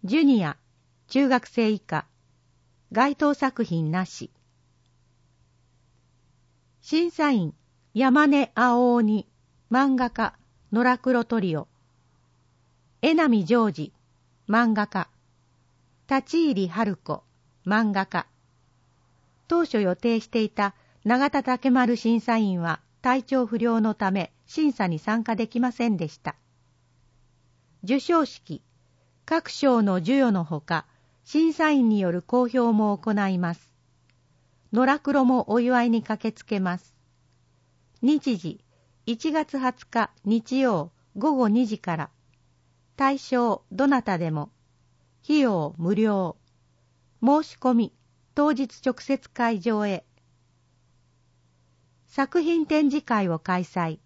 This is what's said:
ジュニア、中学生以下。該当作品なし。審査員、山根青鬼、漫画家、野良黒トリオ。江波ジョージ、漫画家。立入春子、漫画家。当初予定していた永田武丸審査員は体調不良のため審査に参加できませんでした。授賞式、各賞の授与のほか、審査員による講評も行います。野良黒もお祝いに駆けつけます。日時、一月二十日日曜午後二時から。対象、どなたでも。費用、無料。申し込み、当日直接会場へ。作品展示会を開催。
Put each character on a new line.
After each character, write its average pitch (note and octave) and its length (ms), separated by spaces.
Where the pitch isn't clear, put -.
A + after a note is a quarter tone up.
ジ G#3 140
ュ E4 40
ニ B3 220
ア、 C#3+ 120
中 C4+ 220
学 B3 180
生 A3 240
以 G#3 100
下。 - 260
該 C4+ 240
当 D4 200
作 C4 280
品 E3 280
な F#3 160
し。 - 240
審 E4 300
査 D4 220
員、 E3+ 200
山 C4 340
根 C#4+ 280
青 A#3+ 400
鬼、 G#3+ 340
漫 C4 260
画 B3 120
家、 - 260
野 A#3 120
良 B3+ 140
黒 B3 260
ト A3+ 160
リ F3 160
オ。 - 120
江 D#4 120
波 B3 300
ジ F#3 100
ョ A3+ 140
ー F3+ 40
ジ、 D3+ 200
漫 A3+ 240
画 G#3 140
家。 - 240
立 C4+ 300
入 G#3+ 300
春 G3 280
子、 - 260
漫 G#3+ 240
画 G3 160
家。 - 200
当 E4+ 180
初 A3+ 180
予 F3+ 140
定 A#3 240
し - 60
て A3+ 160
い G#3+ 60
た G3+ 260
永 B3+ 260
田 C#4 120
武 B3+ 320
丸 A#3+ 220
審 A3+ 260
査 A3+ 160
員 F#3+ 240
は E3 180
体 B3+ 200
調 B3+ 240
不 A3 160
良 A#3 180
の G#3+ 140
た G3 160
め F#3+ 220
審 D4+ 260
査 G#3 140
に E3 120
参 A3 260
加 A3+ 120
で A3+ 120
き A#3+ 120
ま B3 120
せ A#3 160
ん G3+ 100
で D#3+ 100
し - 80
た。 - 200
授 B3+ 180
賞 E4 240
式、 - 380
各 E4 240
賞 B3 320
の F#3+ 160
授 F#3+ 180
与 B3+ 160
の F3+ 120
ほ D#3 180
か、 - 240
審 D#4+ 280
査 D#4 180
員 B3+ 200
に G#3 100
よ F#3 100
る F3 120
講 B3 260
評 A#3 240
も G#3 240
行 - 160
い G3 260
ま F3 140
す。 - 180
野 A#3+ 140
良 C#4+ 120
黒 C#4 260
も B3 260
お A3+ 100
祝 A#3+ 240
い A#3+ 60
に A3+ 120
駆 G#3+ 300
け - 40
つ - 80
け G3+ 160
ま F3+ 180
す。 - 160
日 C4+ 340
時、 - 280
一 A#3+ 260
月 D#4 260
二 B3+ 140
十 - 140
日 A3+ 240
日 A3+ 360
曜 G3+ 320
午 C4 180
後 B3+ 140
二 A#3 180
時 G#3+ 120
か E3+ 180
ら。 D#3 140
対 C#4 220
象、 A#3+ 520
ど G#3+ 160
な C4+ 160
た F#3 160
で E3 120
も。 D#3 200
費 D4+ 160
用、 E3+ 380
無 E3+ 160
料。 G3+ 420
申 C#4+ 200
し - 160
込 B3+ 160
み、 A#3 180
当 D4 180
日 B3 320
直 B3+ 160
接 - 300
会 A#3 300
場 G#3 260
へ。 F#3+ 180
作 C#4 360
品 D#4+ 240
展 D4+ 240
示 C#4+ 140
会 G#3 240
を E3 100
開 F3+ 260
催。 E3 420